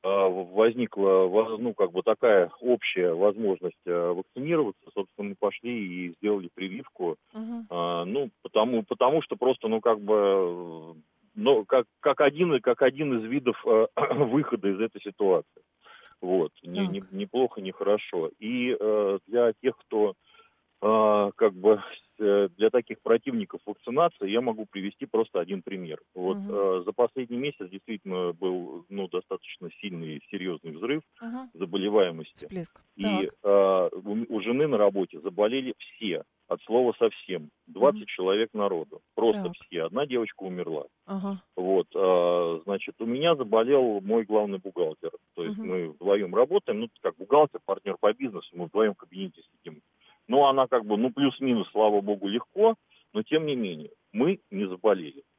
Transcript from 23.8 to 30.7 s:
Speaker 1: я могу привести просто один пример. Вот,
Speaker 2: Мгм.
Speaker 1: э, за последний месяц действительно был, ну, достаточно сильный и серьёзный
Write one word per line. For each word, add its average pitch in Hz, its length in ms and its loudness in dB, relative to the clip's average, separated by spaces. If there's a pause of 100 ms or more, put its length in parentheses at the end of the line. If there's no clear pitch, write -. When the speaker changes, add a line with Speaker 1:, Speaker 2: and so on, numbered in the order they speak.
Speaker 1:
я 113 120 2
могу 110 240 -4
привести 101 400 -10
просто 110 340 -2
один 90 220 -6
пример. 90 380 -10 (140)
Вот, 95 240 -4
Speaker 2:
Мгм. 101 100 -12
Speaker 1:
э, 98 380 0
за 110 60 -6
последний 120 460 -2
месяц 131 320 -8
действительно 92 640 -6
был, 87 560 -6
ну, 98 180 -8
достаточно - 640 -10 (100)
сильный 82 380 -10
и - 120 -16
серьёзный 90 420 -8